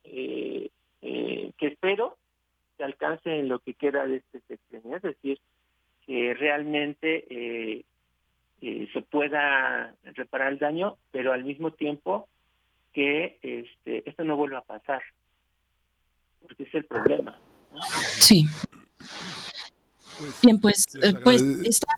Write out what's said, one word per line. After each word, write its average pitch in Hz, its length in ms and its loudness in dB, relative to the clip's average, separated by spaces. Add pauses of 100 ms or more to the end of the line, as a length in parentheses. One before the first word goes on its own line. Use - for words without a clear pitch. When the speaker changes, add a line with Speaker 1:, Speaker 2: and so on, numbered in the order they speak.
Speaker 1:
eh, 131 680 -8 (300)
eh, - 580 -8
que 151 80 -2
espero 196 520 -2 (580)
se 143 80 -8
alcance 156 540 -4
en 139 100 -2
lo 127 120 -2
que - 140 -12
queda 139 320 -2
de 131 100 -2
este 127 320 -16
sexenio, 117 480 -14
es 190 60 -12
decir, 139 360 -6 (680)
que 123 280 -2
realmente, 147 960 -2
eh, 117 540 -8 (760)
eh, 113 320 -8
se 120 100 -6
pueda 135 920 0 (200)
reparar 135 380 -4
el 139 60 -6
daño, 165 380 -2 (140)
pero 131 220 -2
al 127 120 -2
mismo 151 280 -8
tiempo 160 560 -6 (640)
que, 143 500 -2
este, 120 680 -10
esto 160 160 -8
no 151 120 -2
vuelva 139 220 -4
a 123 60 -12
pasar, 127 380 -8 (1400)
porque - 220 -14
es - 100 -14
el 151 100 -2
problema, - 540 0 (340)
¿no? - 80 -18 (380)
Speaker 2:
Sí. 156 280 10 (1700)
Speaker 3:
Pues, 143 240 -10
Speaker 2:
Bien, 220 180 10
pues, - 340 4
Speaker 3:
les 190 200 6
Speaker 2:
eh, - 80 -2
pues, 247 200 8
Speaker 3:
agrade-, 277 260 2
Speaker 2:
está - 180 2 (120)